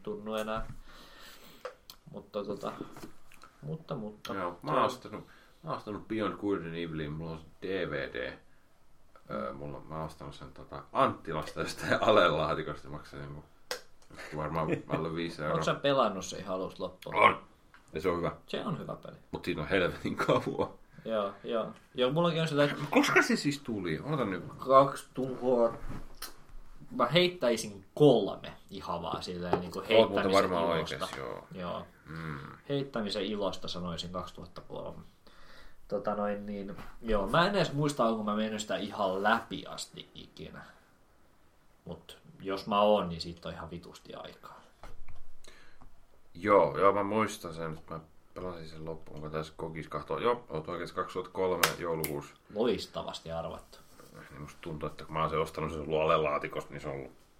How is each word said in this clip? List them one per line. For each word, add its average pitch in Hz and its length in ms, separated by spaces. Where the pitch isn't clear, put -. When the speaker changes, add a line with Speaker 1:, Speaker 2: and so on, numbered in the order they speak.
Speaker 1:
tunnu 107 320
enää. 110 320
Mutta 104 320
tota, 104 280
mutta, 156 340
mutta. 107 380
Speaker 2:
Joo, 92 280
mä 143 100
Speaker 1:
Se 151 40
Speaker 2:
oon 127 40
Speaker 1:
on 117 60
Speaker 2:
ostanut, - 400
mä 160 60
oon 127 80
ostanut 101 300
Beyond 104 300
Good 101 280
and 82 100
Evilin, 78 360
mulla 80 200
on 78 80
se - 60
D 92 280
V 69 240
D. 62 200
Öö, 62 240
mulla, 69 360
mä 78 60
oon 80 100
ostanut 71 300
sen 69 180
tota 73 300
Anttilasta 82 680
jostain - 440
<laughs> - 0
Alelaatikosta, 78 840
maksaa 71 300
niinku 73 240
varmaan 78 320
Speaker 1:
<laughs> - 160
Speaker 2:
alle 80 180
viisi 82 260
euroa. 78 140
Speaker 1:
Oot 78 80
sä 80 100
pelannut 117 520
se - 120
ihan 92 180
alusta 92 280
loppuun? - 320
Speaker 2:
On. 101 280
Ja 80 80
se 90 80
on 87 80
hyvä. 82 140
Speaker 1:
Se - 180
on 185 140
hyvä - 160
peli. - 200
Speaker 2:
Mut - 140
siinä 82 160
on 76 60
helvetin 87 480
kauan. - 540
Speaker 1:
Joo, 104 280
joo. 117 240
Joo, 127 160
mullakin 165 300
on 160 60
sillä, 143 160
että 143 120
Speaker 2:
Koska 294 320
se 247 140
siis 143 240
tuli? 87 400
Oota 131 260
nyt. 95 180
Speaker 1:
kaksituhatta, 127 1200
mä 123 100
heittäisin 123 800
kolme 117 580
ihan 90 320
vaan 85 220
silleen 87 360
niinku 90 200
Speaker 2:
Oot 95 100
Speaker 1:
heittämisen 101 420
Speaker 2:
muuten - 0
varmaan 87 460
Speaker 1:
ilosta. 80 180
Speaker 2:
oikeas, 64 220
joo. 58 380
Speaker 1:
Joo. 87 300
Speaker 2:
Mm. 78 340
Speaker 1:
Heittämisen 107 560
ilosta 101 420
sanoisin 87 440
kaksituhatta 87 500
kolme. - 400
Tota 104 280
noin 104 300
niin, 101 300
joo, 104 260
mä 165 200
en 202 80
edes 156 180
muista, 143 320
onko 110 180
mä 104 120
mennyt 110 260
sitä 95 160
ihan 98 460
läpi 107 420
asti - 500
ikinä. - 460
Mut - 320
jos 95 260
mä 104 140
oon, 104 280
niin 82 120
siitä 85 280
on 82 60
ihan 82 160
vitusti 85 440
aikaa. - 460
Speaker 2:
Joo, 87 440
joo, 98 160
mä 101 100
muistan 101 500
sen, 82 200
että 80 200
mä 80 60
pelasin 87 360
sen 80 160
loppuun, 80 320
onko 76 120
tässä 80 280
kokis 80 300
kahtoa. 73 320
Joo, 117 300
oot 78 180
oikeassa 85 280
kaksituhatta 90 380
kolme 92 280
joulukuussa. 78 560
Speaker 1:
Loistavasti 101 760
arvattu. 82 460
Speaker 2:
Niin 69 120
musta 73 200
tuntuu, 76 280
että - 160
kun 78 80
mä 78 80
oon 78 80
sen 78 100
ostanut, 78 320
se 80 80
on 73 60
ollut 78 160
alelaatikosta, 76 720
niin 71 100
se 76 60
on 69 80
ollut 67 160